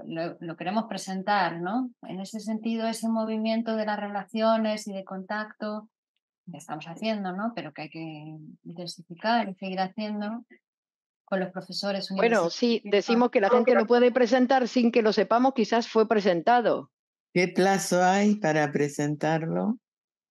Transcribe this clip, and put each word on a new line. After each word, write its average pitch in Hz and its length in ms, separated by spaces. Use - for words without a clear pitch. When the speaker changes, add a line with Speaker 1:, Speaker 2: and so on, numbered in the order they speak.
Speaker 1:
lo, 165 320
lo 170 160
queremos 208 320
presentar", 190 720
¿no? 240 300
En 185 180
ese 208 200
sentido, 220 480
ese 226 200
movimiento 220 680
de 214 100
las 208 140
relaciones 214 880
y 202 60
de 190 100
contacto 214 840
que 170 80
estamos 156 300
haciendo, 202 440
¿no? 214 220
Pero 156 180
que 151 100
hay 156 80
que 156 460
intensificar 175 840
y 190 60
seguir 190 240
haciendo 208 680
con 190 140
los 185 140
profesores 190 580
Speaker 2:
Bueno, 202 320
Speaker 1:
universitarios. 170 120
Speaker 2:
sí, 233 300
decimos 233 460
que 247 100
la 196 100
gente 240 260
lo 220 100
puede 240 240
presentar 247 560
sin 233 240
que 233 120
lo 214 100
sepamos, 233 420
quizás 226 320
fue 220 220
presentado. 190 840
Speaker 3:
¿Qué 180 140
plazo 180 560
hay 202 320
para 151 380
presentarlo? 156 1040